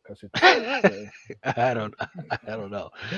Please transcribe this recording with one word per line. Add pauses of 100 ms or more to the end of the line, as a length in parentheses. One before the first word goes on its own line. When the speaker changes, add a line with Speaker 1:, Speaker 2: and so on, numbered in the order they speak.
Speaker 1:
'cause
it's,
Speaker 2:
<laughs>
Speaker 1:
uh, (500)
Speaker 2:
I
don't,
<laughs>
I
don't
know. (280)